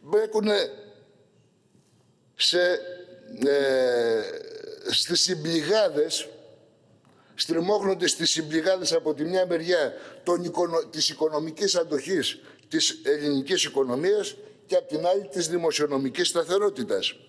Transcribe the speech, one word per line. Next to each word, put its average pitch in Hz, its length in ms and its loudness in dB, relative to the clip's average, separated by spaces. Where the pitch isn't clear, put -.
μπέκουνε 208 680 2
σε, - 240 2
ε, 127 760 2
στις - 300 0
συμπληγάδες, 165 1080 0
στριμώχνονται 180 720 0
στις 165 240 0
συμπληγάδες 160 640 0
από 160 220 0
τη 143 100 -4
μια 185 220 0
μεριά 165 460 0
των 175 220 0
οικονο-, 165 460 0
της 151 180 -2
οικονομικής 156 680 -2
αντοχής 160 680 0
της 151 340 0
ελληνικής 143 600 0
οικονομίας 143 720 0
και 180 100 0
απ' 170 120 0
την 156 180 -2
άλλη 196 220 2
της 170 200 -4
δημοσιονομικής 147 800 0
σταθερότητας. 165 880 0